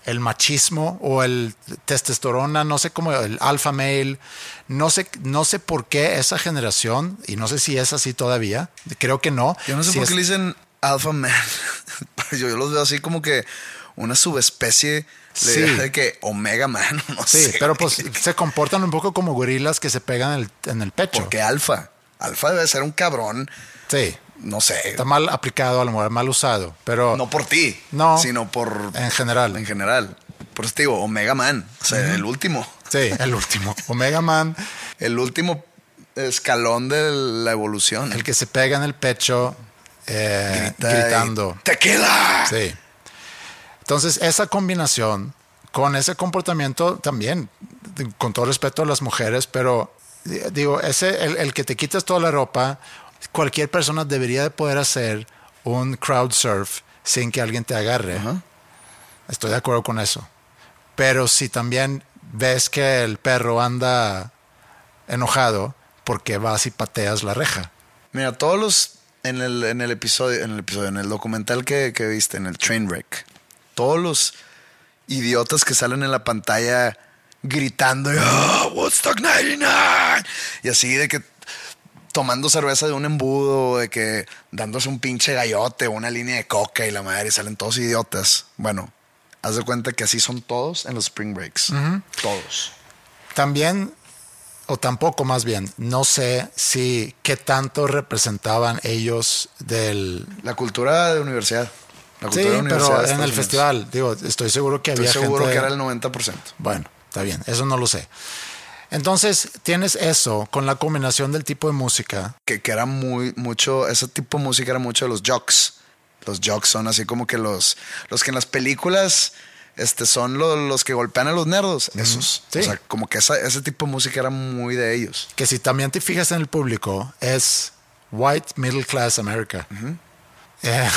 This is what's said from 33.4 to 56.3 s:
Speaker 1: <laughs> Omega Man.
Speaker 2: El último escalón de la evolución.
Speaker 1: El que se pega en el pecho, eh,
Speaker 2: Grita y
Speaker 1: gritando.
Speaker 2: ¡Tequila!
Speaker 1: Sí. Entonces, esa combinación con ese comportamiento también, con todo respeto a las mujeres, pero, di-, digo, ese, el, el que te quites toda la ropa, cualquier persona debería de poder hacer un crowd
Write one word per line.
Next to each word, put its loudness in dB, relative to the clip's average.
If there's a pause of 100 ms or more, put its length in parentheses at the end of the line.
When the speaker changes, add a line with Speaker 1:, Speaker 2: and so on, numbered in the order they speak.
Speaker 1:
<laughs> -12
Omega 2
Man. 2 (420)
Speaker 2:
El 0
último -2 (500)
escalón 0
de 2 (340)
la 2
evolución. 0
Speaker 1:
El -2
que -2
se 0
pega 2
en -2
el -2
pecho, 0 (540)
eh, 0
Speaker 2:
Grita 0
y 4
Speaker 1:
gritando. 2
Speaker 2:
¡Tequila! 4
Speaker 1:
Sí. 0 (1080)
Entonces, 0
esa 2
combinación 0 (380)
con 2
ese 0
comportamiento 0
también, -2 (720)
con 0
todo 0
respeto 0
a 0
las 0
mujeres, 0
pero, 0 (300)
di-, -6 (120)
digo, 2
ese, 0
el, 0
el -2
que -2
te -4
quites -2
toda 2
la 4
ropa, 0 (540)
cualquier 0
persona 0
debería 0
de 0
poder 0
hacer 0 (380)
un -2
crowd 2